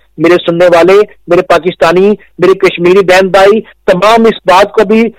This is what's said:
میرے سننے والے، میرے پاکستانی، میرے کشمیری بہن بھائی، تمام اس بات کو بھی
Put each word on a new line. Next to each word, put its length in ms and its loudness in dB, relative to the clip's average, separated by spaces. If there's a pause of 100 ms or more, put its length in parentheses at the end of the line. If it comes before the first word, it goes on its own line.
(180)
میرے 160 0
سننے 320 -2
والے، 280 2 (340)
میرے 140 0
پاکستانی، 680 -2 (300)
میرے 140 2
کشمیری 520 0
بہن 220 0
بھائی، 340 0
تمام 600 -2
اس 240 -2
بات 260 0
کو 140 -2
بھی 180 0 (160)